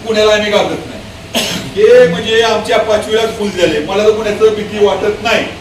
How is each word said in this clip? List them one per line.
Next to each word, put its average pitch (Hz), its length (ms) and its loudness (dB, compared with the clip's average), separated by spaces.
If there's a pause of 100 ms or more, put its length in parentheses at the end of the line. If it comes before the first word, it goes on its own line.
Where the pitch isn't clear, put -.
पुण्याला 214 260 2
आम्ही 208 180 0
घाबरत - 340 0
नाही. - 160 -14 (800)
हे 240 260 8
म्हणजे 220 340 0
आमच्या 220 360 0
पाचवीलाच 214 600 0
फुल 208 100 -2
झाले. 170 300 0
मला 190 240 -2
तर 220 80 4
कोणाचं 214 440 0
भीती 202 300 -2
वाटत 202 380 -2
नाही. 208 220 0 (160)